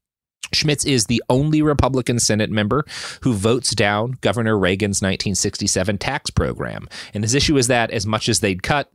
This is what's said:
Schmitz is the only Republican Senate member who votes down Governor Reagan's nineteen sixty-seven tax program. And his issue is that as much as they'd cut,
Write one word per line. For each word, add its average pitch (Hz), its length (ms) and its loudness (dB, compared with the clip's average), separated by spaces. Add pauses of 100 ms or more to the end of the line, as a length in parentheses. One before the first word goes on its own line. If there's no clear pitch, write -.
(520)
Schmitz 151 320 0
is 131 220 2
the 117 240 0
only 151 320 2
Republican 135 580 2
Senate 107 300 0
member 107 340 0 (380)
who 127 120 2
votes 110 420 0
down 107 460 0
Governor 110 360 2
Reagan's 95 440 2
nineteen 98 340 -2
sixty-seven 101 640 -2
tax - 320 -6
program. 60 560 -2 (260)
And 104 100 -2
his 113 120 0
issue 147 220 2
is 123 100 2
that 120 240 2
as 104 160 -4
much 107 200 0
as 113 120 2
they'd 95 240 0
cut, 143 320 -2